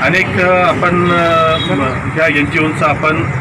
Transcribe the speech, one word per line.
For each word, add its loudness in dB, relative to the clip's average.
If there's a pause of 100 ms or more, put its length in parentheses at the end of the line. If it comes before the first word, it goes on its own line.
अनेक, 2
अ, 0
आपण, 2
अ, 2 (580)
ह्या 2
एनजीओंचा 0
आपण -2 (180)